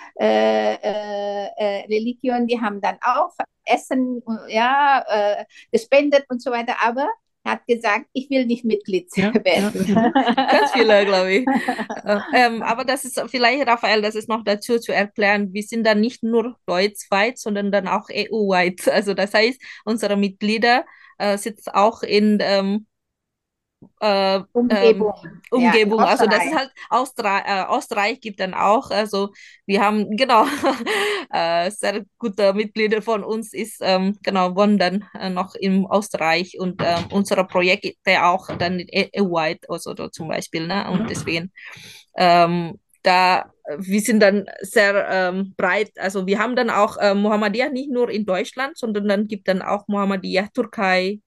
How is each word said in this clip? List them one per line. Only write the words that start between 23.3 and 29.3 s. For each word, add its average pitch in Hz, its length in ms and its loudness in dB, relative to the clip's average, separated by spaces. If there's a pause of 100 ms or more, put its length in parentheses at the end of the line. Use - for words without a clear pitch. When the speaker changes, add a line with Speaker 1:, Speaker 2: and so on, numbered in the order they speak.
Speaker 3:
äh, 196 400 2 (100)
Speaker 1:
Umgebung. 214 600 4
Speaker 3:
ähm, - 280 -20 (100)
Umgebung. 226 480 4
Speaker 1:
Ja, 233 60 4
Speaker 3:
Also 220 220 4
das 214 160 2
ist 277 100 -4
Speaker 1:
Österreich. 320 40 0
Speaker 3:
halt 269 140 -4 (180)
Austra-, 220 560 -2
äh, 196 320 -2
Österreich 220 420 -4
gibt 214 200 -12
dann 185 140 -4
auch. 208 380 2
Also 202 380 -2 (360)